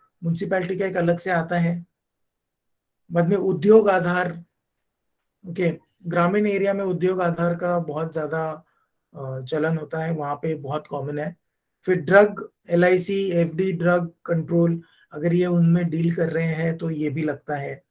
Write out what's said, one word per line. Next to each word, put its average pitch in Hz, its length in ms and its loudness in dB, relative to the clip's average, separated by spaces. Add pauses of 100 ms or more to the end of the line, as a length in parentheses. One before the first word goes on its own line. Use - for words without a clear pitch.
(240)
municipality 175 560 -2
का 196 60 -2
एक 180 100 -4
अलग 175 220 2
से 185 140 -4
आता 175 260 0
है। 175 280 0 (1300)
बाद 170 160 2
में 202 100 2
उद्योग 196 520 4
आधार, 175 540 0 (1040)
ओके, 170 300 -2 (280)
ग्रामीण 180 400 2
एरिया 196 260 0
में 196 100 -2
उद्योग 185 380 0
आधार 170 340 0
का 175 240 0
बहुत 160 340 -6
ज्यादा, 156 520 -6 (500)
अ, 131 260 -10
चलन 156 360 -2
होता 160 260 -6
है, 165 80 -4
वहाँ 147 240 -4
पे 160 200 -4
बहुत 143 320 -8
common 147 320 -8
है। 165 160 -8 (480)
फिर 185 120 2
drug, 190 540 4 (200)
एलआईसी, 180 600 2
एफ़डी, 170 400 0
drug 170 400 0 (140)
control, 170 580 0 (280)
अगर 160 220 -2
ये 180 120 4
उनमें 170 440 4
deal 165 260 0
कर 165 140 0
रहे 165 180 -2
हैं 165 300 -2
तो 165 120 -6
ये 151 200 -2
भी 147 140 -4
लगता 147 320 -4
है। 139 360 -10